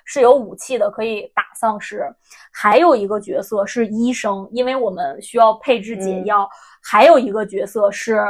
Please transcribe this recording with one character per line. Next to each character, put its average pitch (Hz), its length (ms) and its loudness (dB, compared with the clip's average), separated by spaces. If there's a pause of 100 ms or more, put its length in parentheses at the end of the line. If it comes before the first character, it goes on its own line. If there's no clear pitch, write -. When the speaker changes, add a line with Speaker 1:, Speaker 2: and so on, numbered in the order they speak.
Speaker 1:
是 - 160 -4
有 247 140 8
武 226 220 -2
器 - 200 -8
的， 208 140 0
可 220 140 -8
以 220 180 -6 (120)
打 208 80 -2 (160)
丧 220 220 -2
尸。 208 240 -10 (480)
还 214 260 2
有 330 160 6
一 208 120 -2
个 208 120 -4
角 185 240 -6
色 202 220 -4
是 226 220 -4
医 226 260 -2
生， 196 400 -6
因 240 120 -2
为 254 120 -4
我 233 140 -2
们 180 300 -8
需 - 180 -8
要 220 160 6
配 226 260 -2
置 214 160 -12
解 185 280 -6
药。 202 180 0
Speaker 2:
嗯。 196 60 -6 (340)
Speaker 1:
还 214 240 4
有 320 120 8
一 233 140 -2
个 214 140 -4
角 196 180 -6
色 202 260 0
是， 214 400 -2